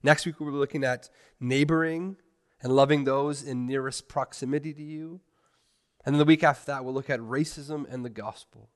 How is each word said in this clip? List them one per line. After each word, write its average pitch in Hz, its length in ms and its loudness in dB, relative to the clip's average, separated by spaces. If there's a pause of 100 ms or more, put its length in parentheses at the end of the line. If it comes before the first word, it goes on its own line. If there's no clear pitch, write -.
Next 147 220 4
week 165 120 -8
we'll 147 140 -6
be 139 60 -4
looking 139 260 -2
at 127 260 -4 (300)
neighboring 160 800 0 (440)
and 127 140 2
loving 139 300 6
those 139 380 0
in 123 220 -6
nearest 131 440 -6
proximity 143 640 -6
to 151 100 -16
you. 160 380 -14 (840)
And 135 80 0
then 147 60 4
the 151 60 8
week 160 180 8
after 147 220 2
that 135 180 -6
we'll 131 100 -6
look 135 160 -6
at 123 120 -2
racism 143 680 -6
and 127 140 -8
the 123 60 -10
gospel. 107 680 -14